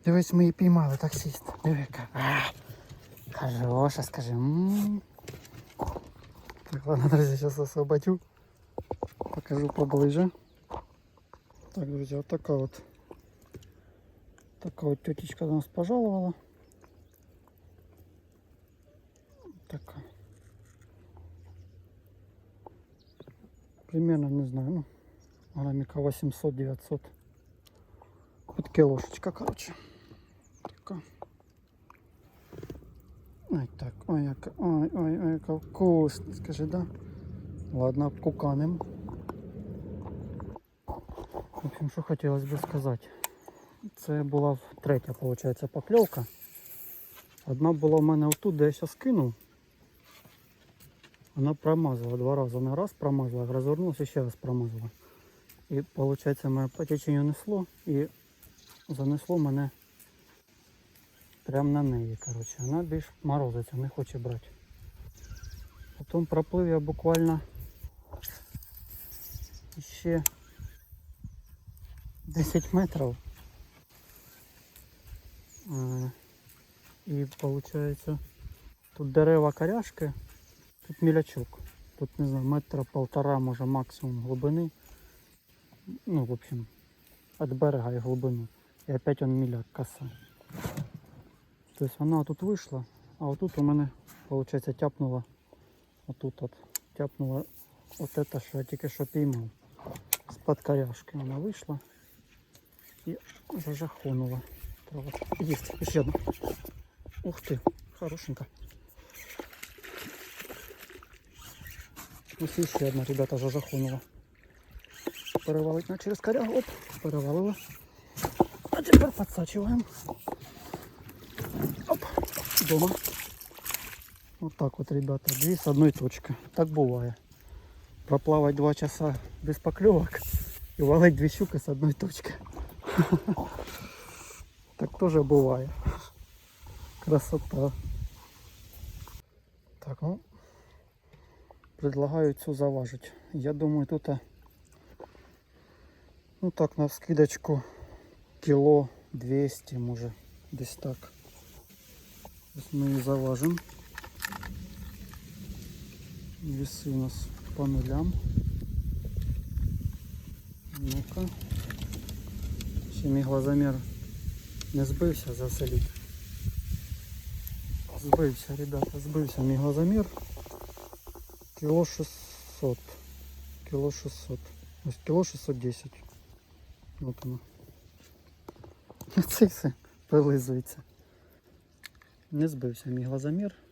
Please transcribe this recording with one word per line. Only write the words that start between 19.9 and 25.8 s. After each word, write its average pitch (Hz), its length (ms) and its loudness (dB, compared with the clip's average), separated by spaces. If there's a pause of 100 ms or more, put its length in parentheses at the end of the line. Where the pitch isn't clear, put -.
Примерно, 160 440 2
не 139 160 2
знаю, 131 240 -2
ну, 170 140 0 (720)
граммика 139 440 -2